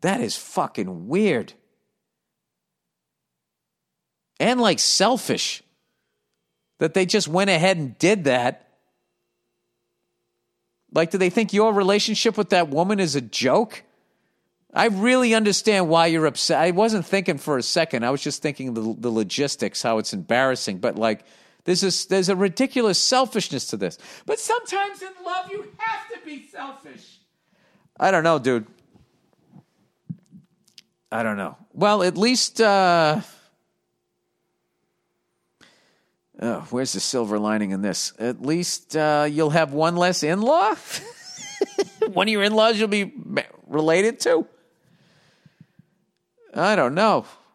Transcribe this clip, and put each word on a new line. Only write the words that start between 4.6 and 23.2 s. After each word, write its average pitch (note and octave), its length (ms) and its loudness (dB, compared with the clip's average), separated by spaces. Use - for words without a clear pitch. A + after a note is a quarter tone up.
like, F#3+ 160 2
selfish - 840 0
that D#3+ 160 -2
they F#3+ 100 4
just F#3 240 0
went F#3+ 220 2
ahead F3+ 260 4
and C3+ 220 -8
did F#3 260 2
that. B2+ 420 0
Like, E3 200 0
do G3 80 -2
they F#3 100 4
think G3+ 240 0
your G#3+ 220 4
relationship G3+ 640 2
with G#3 100 0
that F3 220 2
woman F#3 280 0
is E3 160 0
a C#3 60 0
joke? C3 640 0
I G#3 120 2
really A#3 480 2
understand G#3 540 2
why E3 180 6
you're D#3+ 200 2
upset. C#3+ 340 0
I F3 120 2
wasn't G#3 340 0
thinking F#3 320 -2
for D3 180 -2
a B2 60 -2
second. D#3+ 420 -2
I A#2+ 60 0
was C#3 100 -2
just - 220 -8
thinking C3 320 -6
the, A2 240 -4
the A#2 100 -4
logistics, A2+ 760 -4
how A2+ 160 0
it's G#2+ 140 -6
embarrassing. A#2 680 -2
But, A2 180 -2
like, A2 280 -2
this F3+ 220 0
is, F3+ 220 -2
there's F#3 220 0
a G3 60 2
ridiculous G3+ 640 0
selfishness B3+ 680 0